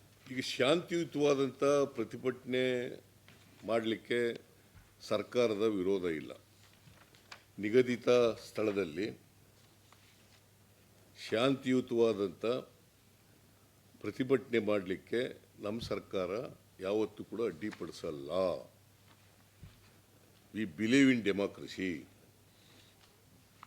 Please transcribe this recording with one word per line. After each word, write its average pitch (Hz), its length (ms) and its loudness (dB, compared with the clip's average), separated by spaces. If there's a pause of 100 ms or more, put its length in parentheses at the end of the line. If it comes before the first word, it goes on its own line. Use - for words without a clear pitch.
(320)
ಈಗ 127 80 -8
ಶಾಂತಿಯುತವಾದಂಥ 143 1200 0 (220)
ಪ್ರತಿಭಟನೆ 127 1120 -4 (680)
ಮಾಡಲಿಕ್ಕೆ 117 760 0 (600)
ಸರ್ಕಾರದ 110 640 0
ವಿರೋಧ 98 400 2
ಇಲ್ಲ. 73 280 -4 (1300)
ನಿಗದಿತ 120 500 2 (400)
ಸ್ಥಳದಲ್ಲಿ 101 680 -2 (2000)
ಶಾಂತಿಯುತವಾದಂಥ 117 1160 2 (1600)
ಪ್ರತಿಭಟನೆ 120 580 0
ಮಾಡಲಿಕ್ಕೆ 104 840 -2 (180)
ನಮ್ಮ 107 200 -6
ಸರ್ಕಾರ 95 500 -4 (500)
ಯಾವತ್ತೂ 104 440 -2
ಕೂಡ 107 180 -8
ಅಡ್ಡಿಪಡಿಸಲ್ಲ. 82 880 -8 (2250)
We 104 140 -4 (100)
believe 127 380 6
in 101 160 2
democracy. 92 680 -4 (1700)